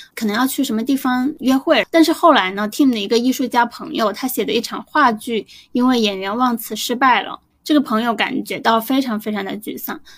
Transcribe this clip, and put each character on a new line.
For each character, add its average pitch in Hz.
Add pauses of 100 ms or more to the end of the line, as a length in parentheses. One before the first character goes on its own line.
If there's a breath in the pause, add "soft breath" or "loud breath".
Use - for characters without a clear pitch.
(140 loud breath)
可 -
能 208
要 247
去 269
什 262
么 220
地 269
方 254
约 262
会。 269
但 330
是 330
后 320
来 185
呢， 208
Tim 269
的 233
一 196
个 226
艺 240
术 254
家 240
朋 -
友， 214
他 202
写 240
的 -
一 -
场 220
话 269
剧， 220 (240 loud breath)
因 247
为 254
演 202
员 196
忘 247
词 -
失 233
败 247
了。 - (240)
这 -
个 294
朋 226
友 240
感 202
觉 190
到 226
非 262
常 226
非 214
常 208
的 196
沮 208
丧， - (180 loud breath)